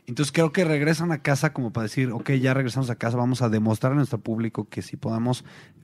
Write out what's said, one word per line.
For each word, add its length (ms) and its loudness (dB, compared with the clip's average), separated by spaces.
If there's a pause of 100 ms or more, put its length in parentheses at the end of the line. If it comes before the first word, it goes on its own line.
Entonces 240 -2
creo 180 4
que 140 2
regresan 480 2
a 100 -2
casa 300 2
como 200 -4
para 120 -2
decir, 260 -2
ok, 220 -4
ya 220 2
regresamos 360 -2
a 60 -4
casa, 200 -2
vamos 240 2
a 80 2
demostrar 440 2
a 40 2
nuestro 220 0
público 500 -4
que 140 -8
sí 140 -12
podemos 480 -2 (400)